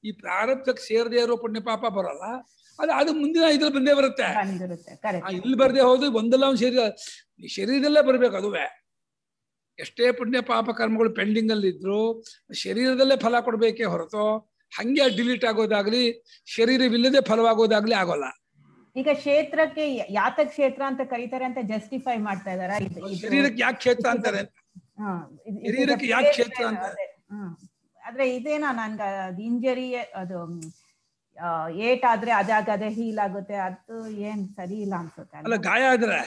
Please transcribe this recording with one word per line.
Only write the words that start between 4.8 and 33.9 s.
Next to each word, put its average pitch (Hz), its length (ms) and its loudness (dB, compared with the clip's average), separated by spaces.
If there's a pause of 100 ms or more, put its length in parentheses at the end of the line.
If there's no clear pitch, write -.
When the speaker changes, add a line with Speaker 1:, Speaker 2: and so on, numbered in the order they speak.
Speaker 2:
correct. 185 320 -6
Speaker 1:
ಆ, 190 40 -6
ಇಲ್ಲಿ 214 260 -2
ಬರ್ದೇ 262 220 6
ಹೋದ್ರೆ 254 280 6
ಒಂದಲ್ಲ 233 360 4
ಒಂದ್ 269 160 4
ಶರೀರ, 247 200 2 (600)
ಈ 180 80 -18
ಶರೀರದಲ್ಲೇ 277 540 2
ಬರ್ಬೇಕು 247 340 4
ಅದುವೇ. 185 500 -4 (960)
ಎಷ್ಟೇ 240 320 0
ಪುಣ್ಯ 247 300 -2
ಪಾಪ 233 280 0
ಕರ್ಮಗಳು 220 440 0
pending 220 380 0
ಅಲ್ಲಿ 202 180 0
ಇದ್ರು 208 540 -4 (300)
ಶರೀರದಲ್ಲೇ 254 640 2
ಫಲ 233 220 2
ಕೊಡ್ಬೇಕೇ 226 440 0
ಹೊರತು 208 540 -2 (420)
ಹಂಗೆ 262 300 2
delete 240 360 0
ಆಗೋದಾಗ್ಲಿ, 220 760 0 (220)
ಶರೀರವಿಲ್ಲದೆ 247 760 4
ಫಲವಾಗೋದಾಗ್ಲಿ 220 760 4
ಆಗೋಲ್ಲ. 170 280 -2 (720)
Speaker 2:
ಈಗ 269 180 -2
ಕ್ಷೇತ್ರಕ್ಕೆ 302 840 0
ಯ-, 214 140 -6
ಯಾತಕ್ 220 400 0
ಕ್ಷೇತ್ರ 269 360 0
ಅಂತ 269 240 -4
ಕರೀತಾರೆ 247 360 -6
ಅಂತ 254 160 -6
justify 226 560 -4
ಮಾಡ್ತಾ 196 340 -6
ಇದಾರಾ? 185 260 -4
ಇದು, 190 320 -6
ಇದು 185 120 -6
Speaker 1:
ಶರೀರಕ್ಕೆ 254 400 2
ಯಾಕೆ 240 160 0
ಕ್ಷೇತ್ರ 247 320 2
ಅಂತಾರೆ? 214 280 0 (400)
Speaker 2:
ಹಾ, 180 680 -10
ಇದು, 208 120 -10
ಇದು 202 140 -4
Speaker 1:
ಶರೀರಕ್ಕೆ 269 320 0
Speaker 2:
the 233 60 0
Speaker 1:
ಯಾಕೆ 262 160 4
Speaker 2:
place 277 140 4
Speaker 1:
ಕ್ಷೇತ್ರ 240 220 -2
Speaker 2:
where, 220 140 -2
Speaker 1:
ಅಂತ? 190 140 -6
Speaker 2:
ಅದೇ, 202 260 -12 (140)
ಹ್ಮ್. 196 240 -12 (500)
ಆದ್ರೆ 254 300 -2
ಇದೇನೋ 294 380 -2
ನನ್ಗೆ 214 300 -6
ಅದು 190 380 -6
injury, 247 540 -2
ಅದು, 180 680 -10 (840)
ಆ, 165 260 -4
ಏಟ್ 240 360 0
ಆದ್ರೆ 226 260 2
ಅದಾಗ 214 420 2
ಅದೇ 214 160 -4
heal 220 300 -6
ಆಗುತ್ತೆ, 196 340 -4
ಅದು 202 540 -10